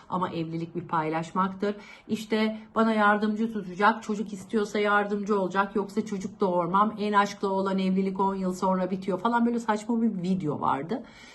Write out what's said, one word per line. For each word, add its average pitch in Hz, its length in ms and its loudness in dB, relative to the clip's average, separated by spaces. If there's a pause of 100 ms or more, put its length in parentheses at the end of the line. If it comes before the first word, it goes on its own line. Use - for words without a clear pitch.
Ama 180 220 -2
evlilik 165 460 -6
bir - 120 -8
paylaşmaktır. 185 880 -2 (320)
İşte 220 500 0 (160)
bana 226 180 4
yardımcı 214 600 2
tutacak, 208 500 0
çocuk 196 300 -4
istiyorsa 208 460 -2
yardımcı 208 640 2
olacak, 196 360 0
yoksa 208 300 -2
çocuk - 340 -6
doğurmam, 190 580 2
en 208 140 -2
aşkla 202 360 2
olan 190 300 0
evlilik 190 420 0
on 196 140 2
yıl 185 180 -2
sonra 185 380 0
bitiyor 185 300 -2
falan, 233 260 2
böyle 240 140 0
saçma 226 420 -2
bir 196 200 0
video 165 380 0
vardı. 165 420 -2 (320)